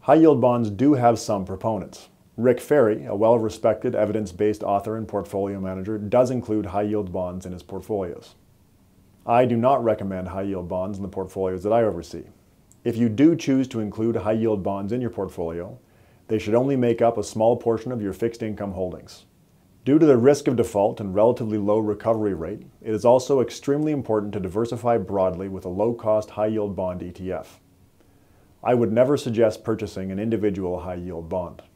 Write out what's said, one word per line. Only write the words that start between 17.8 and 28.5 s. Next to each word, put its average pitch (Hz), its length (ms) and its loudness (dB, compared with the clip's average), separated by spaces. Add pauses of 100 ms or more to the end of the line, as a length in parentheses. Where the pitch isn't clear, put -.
of 120 80 -6
your 98 140 -4
fixed 117 280 -4
income 104 300 -8
holdings. 90 540 -10 (580)
Due 143 140 4
to 160 80 6
the 139 100 8
risk 131 320 4
of 143 80 0
default 104 420 0
and 98 160 -8
relatively 110 440 2
low 104 200 2
recovery 107 540 0
rate, 85 300 -8 (180)
it 110 140 -4
is 107 100 -4
also 127 360 4
extremely 147 520 -2
important 107 400 -2
to 107 80 -6
diversify 117 560 -2
broadly 95 520 -2
with 95 180 -10
a - 20 -6
low-cost 107 640 -2
high-yield 107 440 -2
bond 90 280 -6
E 90 80 -10
T 92 200 -10
F. - 300 -10 (1040)